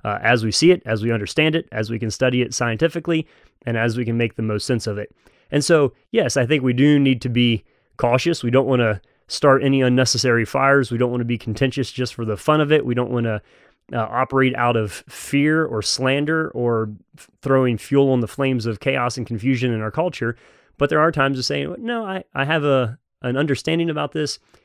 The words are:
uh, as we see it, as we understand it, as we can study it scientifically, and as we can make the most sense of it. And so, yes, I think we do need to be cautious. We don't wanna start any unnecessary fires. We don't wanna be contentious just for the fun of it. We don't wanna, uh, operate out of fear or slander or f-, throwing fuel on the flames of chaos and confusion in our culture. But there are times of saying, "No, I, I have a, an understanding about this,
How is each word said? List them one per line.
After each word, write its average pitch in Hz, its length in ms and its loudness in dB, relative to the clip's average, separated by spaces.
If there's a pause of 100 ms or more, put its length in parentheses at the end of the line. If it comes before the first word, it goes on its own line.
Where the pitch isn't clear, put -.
uh, 107 180 -4
as 113 220 2
we 110 80 -2
see 156 180 4
it, 180 160 2
as 113 160 -2
we 113 100 -2
understand 151 440 -2
it, 165 160 -4
as 110 180 -6
we 117 80 -6
can 110 140 -4
study 123 320 0
it 117 100 -6
scientifically, 160 760 -2 (380)
and 120 100 -2
as 113 220 0
we 123 80 -4
can 117 120 -2
make 117 180 -2
the 117 80 -6
most 107 240 -4
sense 120 180 -2
of 104 140 -6
it. - 140 -12 (360)
And 147 160 0
so, 151 280 4 (180)
yes, 175 260 0
I 127 80 2
think 135 180 0
we 127 100 2
do 143 260 4
need 135 240 2
to 123 60 -6
be 120 340 2 (340)
cautious. 131 460 0
We 120 80 0
don't 127 160 4
wanna 120 340 2 (260)
start 135 360 4
any 135 180 2
unnecessary 123 640 2
fires. 135 460 2
We 120 60 -4
don't 120 140 2
wanna 123 140 -2
be 120 120 -2
contentious 123 540 -2
just 127 220 -6
for 117 120 -8
the 107 120 -4
fun 151 240 2
of 147 100 0
it. 156 140 2
We 123 80 -2
don't 123 180 -2
wanna, 117 300 -2 (500)
uh, 117 180 -4
operate 127 460 0
out 120 220 2
of 107 140 -2 (180)
fear 151 560 0
or 110 160 -4
slander 147 720 -2
or 117 380 -2 (280)
f-, - 120 -20 (120)
throwing 131 360 2
fuel 139 340 2
on 123 100 2
the 113 60 -2
flames 131 380 -2
of 110 140 -4
chaos 131 380 -2
and 120 100 -8
confusion 120 460 -2
in 110 80 -2
our 107 100 -6
culture. 151 460 -4 (400)
But 143 120 0
there 156 120 2
are 165 100 4
times 139 260 0
of 131 80 -4
saying, 147 340 -4
"No, 233 260 -6
I, 190 180 -8 (100)
I 135 120 -4
have 156 180 -2
a, 131 340 0 (240)
an 127 140 -4
understanding 160 540 -2
about 147 240 -6
this, 151 260 -4 (240)